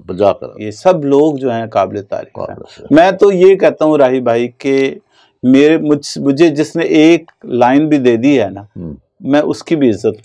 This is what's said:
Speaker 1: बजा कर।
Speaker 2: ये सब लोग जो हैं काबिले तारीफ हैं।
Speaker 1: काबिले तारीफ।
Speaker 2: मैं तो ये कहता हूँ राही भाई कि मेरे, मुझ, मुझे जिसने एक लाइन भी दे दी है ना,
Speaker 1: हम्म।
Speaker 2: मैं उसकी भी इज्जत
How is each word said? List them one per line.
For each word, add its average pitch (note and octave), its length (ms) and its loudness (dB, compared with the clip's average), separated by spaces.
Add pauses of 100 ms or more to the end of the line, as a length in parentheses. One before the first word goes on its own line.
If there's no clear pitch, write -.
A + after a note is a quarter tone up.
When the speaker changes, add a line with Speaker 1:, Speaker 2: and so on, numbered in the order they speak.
Speaker 1:
बजा G2 260 0
कर। - 300 -10
Speaker 2:
ये G#2 100 -10
सब F3+ 340 -2
लोग C#3+ 320 0
जो C3 140 -4
हैं A2+ 180 -6
काबिले G2 320 -4
तारीफ - 380 -12
हैं। - 80 -10
Speaker 1:
काबिले - 240 -18
तारीफ। - 200 -14
Speaker 2:
मैं F3+ 260 4
तो G3+ 140 2
ये F#3+ 240 4
कहता D#3 300 0
हूँ D#3 120 2
राही C3 220 2
भाई A#2+ 280 -2
कि C3+ 540 -4 (440)
मेरे, C#3+ 320 4
मुझ, D3+ 400 -4
मुझे C#3 320 0
जिसने D3+ 360 -4
एक E3 460 2 (140)
लाइन C3 440 0
भी D3+ 80 2
दे B2 200 2
दी C3+ 200 0
है G2 160 -2
ना, G2+ 140 -16 (100)
Speaker 1:
हम्म। D#2+ 200 -14 (240)
Speaker 2:
मैं C#3+ 200 -2
उसकी D#3 340 -6
भी C#3 140 0
इज्जत G#2+ 360 -4